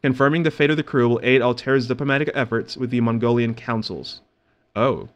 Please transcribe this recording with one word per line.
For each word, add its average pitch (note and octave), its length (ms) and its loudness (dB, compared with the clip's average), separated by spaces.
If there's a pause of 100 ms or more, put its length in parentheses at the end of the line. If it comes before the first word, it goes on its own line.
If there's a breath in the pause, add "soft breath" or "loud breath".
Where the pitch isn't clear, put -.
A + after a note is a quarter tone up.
confirming C#3+ 420 2
the D#3+ 80 2
fate D3 200 2
of D3+ 60 2
the D#3+ 60 -4
crew B2 240 2
will A#2+ 160 2
aid B2+ 180 4
Altair's B2 460 0
diplomatic C#3 460 -2
efforts A2+ 420 -4
with B2 140 -6
the B2 120 0
Mongolian A#2 520 0
councils. A2 680 -8 (540)
Oh. A2 400 -2